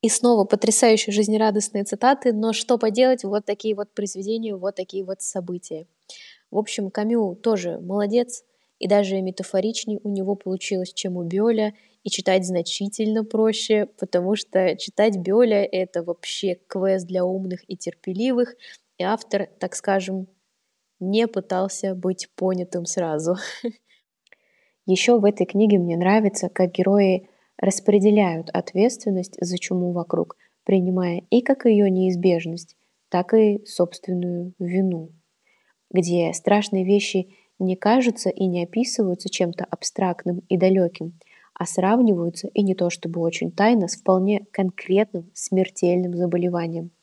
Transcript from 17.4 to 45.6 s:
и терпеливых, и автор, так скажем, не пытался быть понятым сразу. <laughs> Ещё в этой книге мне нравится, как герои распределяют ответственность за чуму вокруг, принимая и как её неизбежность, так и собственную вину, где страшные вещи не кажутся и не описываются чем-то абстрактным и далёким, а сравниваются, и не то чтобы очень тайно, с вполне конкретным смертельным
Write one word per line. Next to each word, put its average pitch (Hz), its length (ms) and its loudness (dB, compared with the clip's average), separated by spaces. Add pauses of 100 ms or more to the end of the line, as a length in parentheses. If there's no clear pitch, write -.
и 185 80 -10
терпеливых, 240 760 -2 (420)
и 180 60 -4
автор, 202 460 -2 (100)
так 185 160 -8
скажем, 190 520 -2 (720)
не 208 280 0
пытался 190 680 -4
быть 185 420 -6
понятым 180 520 -4
сразу. 165 500 -2 (260)
<laughs> - 1200 -18
Ещё 214 320 4
в 202 60 2
этой 208 200 2
книге 208 320 4
мне 175 180 0
нравится, 196 540 2
как 180 220 0
герои 190 580 2 (300)
распределяют 196 880 2
ответственность 190 880 -2
за 180 200 -4
чуму 180 320 -2
вокруг, 170 460 -4 (260)
принимая 180 680 2
и 240 120 6
как 269 240 0
её 208 220 6
неизбежность, 175 880 0 (340)
так 180 260 0
и 208 300 4
собственную 180 920 -4
вину, 175 520 -2 (800)
где 175 420 0
страшные 202 500 0
вещи 196 460 0 (300)
не 185 160 0
кажутся 233 540 2
и 190 180 -2
не 175 160 0
описываются 190 640 -2
чем-то - 400 -4
абстрактным 180 800 -4
и 190 80 2
далёким, 175 560 2 (400)
а 175 120 -6
сравниваются, 185 800 2
и - 160 0
не 190 120 2
то 175 140 0
чтобы 170 320 -6
очень 165 300 -2
тайно, 202 360 2
с - 80 -6
вполне 190 560 2
конкретным 190 840 -2
смертельным 180 840 0